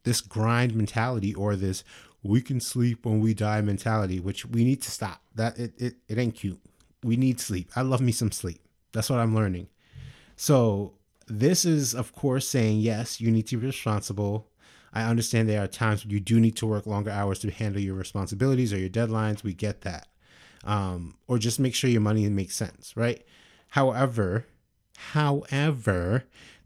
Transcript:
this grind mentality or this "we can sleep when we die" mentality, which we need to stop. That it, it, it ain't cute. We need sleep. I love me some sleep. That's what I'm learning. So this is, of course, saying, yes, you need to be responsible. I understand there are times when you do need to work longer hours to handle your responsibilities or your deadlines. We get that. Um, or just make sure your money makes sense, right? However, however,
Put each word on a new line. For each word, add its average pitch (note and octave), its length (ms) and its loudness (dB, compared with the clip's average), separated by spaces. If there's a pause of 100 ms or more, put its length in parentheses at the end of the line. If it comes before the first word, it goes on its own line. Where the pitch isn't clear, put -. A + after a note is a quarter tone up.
this A#2+ 180 0
grind A#2 540 0
mentality A2+ 580 0
or G2+ 220 0
this F#2+ 280 -2 (380)
"we G#2+ 200 2
can B2+ 180 -4
sleep A#2+ 480 0
when A2 120 2
we A2 140 4
die" G#2+ 280 0
mentality, G2+ 580 0
which F#2+ 260 -6
we A#2 180 0
need C3+ 200 2
to - 80 -8
stop. - 320 -10 (100)
That A2+ 240 -4
it, A#2 240 -8
it, B2 140 -6 (120)
it A2 120 -4
ain't A#2+ 160 0
cute. F#2 260 -6 (420)
We A#2 140 2
need B2+ 220 2
sleep. F2+ 360 -4
I B2 60 -2
love C3 200 0
me B2 100 2
some A2 200 0
sleep. - 300 -8 (300)
That's A2 180 -4
what B2+ 100 0
I'm A2+ 140 2
learning. F#2 340 0 (680)
So A2 580 2 (340)
this C3+ 380 2
is, C#3+ 300 2
of A#2+ 180 -6
course, C3+ 340 -2
saying, A2 320 2
yes, A2 400 -2
you A2+ 120 2
need A2 160 2
to B2 100 -2
be A2+ 80 -4
responsible. G#2 840 -4 (420)
I A2+ 120 -2
understand A2+ 460 2
there G#2 140 2
are F#2+ 40 -4
times G#2+ 360 0
when G#2 80 -6
you G2+ 80 0
do A2+ 200 4
need A2+ 180 6
to A2 100 -2
work G#2 180 -2
longer G#2 240 -2
hours G2+ 300 -2
to G#2 120 -4
handle G2+ 300 -4
your F#2+ 140 -2
responsibilities G#2 800 0
or G2+ 40 -2
your F#2+ 120 -2
deadlines. A2 540 0
We G2 100 -4
get G#2 280 -6
that. - 260 -10 (560)
Um, F#2 540 -2 (100)
or B2 120 2
just A2+ 200 -2
make B2+ 160 2
sure C3 140 2
your A#2 120 4
money G#2 280 2
makes G2 260 -2
sense, - 400 -8
right? A#2 280 -2 (460)
However, A#2+ 760 0 (520)
however, C3+ 1300 0 (400)